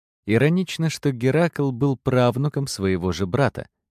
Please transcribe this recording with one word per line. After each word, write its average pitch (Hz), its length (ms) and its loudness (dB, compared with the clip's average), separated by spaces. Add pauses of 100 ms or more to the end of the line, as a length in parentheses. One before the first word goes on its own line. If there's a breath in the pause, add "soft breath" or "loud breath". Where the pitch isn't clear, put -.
(260)
Иронично, 160 640 2
что 143 240 -2
Геракл 139 580 0
был 131 260 0
правнуком 131 720 0
своего 95 460 0
же 90 140 -4
брата, - 420 -2 (220)